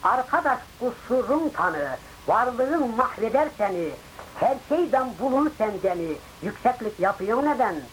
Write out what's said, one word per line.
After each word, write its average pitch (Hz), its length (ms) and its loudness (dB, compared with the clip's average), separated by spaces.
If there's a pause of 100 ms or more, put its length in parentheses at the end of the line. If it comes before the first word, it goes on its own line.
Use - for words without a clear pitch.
Arkadaş 254 540 2 (220)
kusurun 254 680 0
tanı, 160 400 -2 (380)
varlığın 247 720 2
mahveder 240 520 2 (100)
seni, 180 320 0 (500)
her 269 160 2 (120)
şeyden 269 400 2 (120)
bulun 269 380 2
sendeni, 185 540 -2 (300)
yükseklik 214 580 -2
yapıyor 202 440 2
neden? 247 300 2 (180)